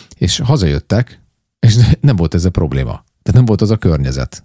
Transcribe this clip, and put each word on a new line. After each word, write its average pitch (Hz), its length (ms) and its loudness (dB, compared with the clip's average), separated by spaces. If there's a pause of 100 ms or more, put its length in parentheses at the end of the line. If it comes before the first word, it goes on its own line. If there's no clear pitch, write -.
(180)
És - 200 -2
hazajöttek, 104 840 -2 (400)
és 110 160 4
ne-, 123 80 4 (160)
nem 139 160 2
volt 85 180 -2
ez 85 100 0
a 92 60 0
probléma. 67 400 -2
Tehát - 420 -8
nem 123 120 4
volt 110 160 0
az 104 100 0
a 110 60 0
környezet 67 680 -4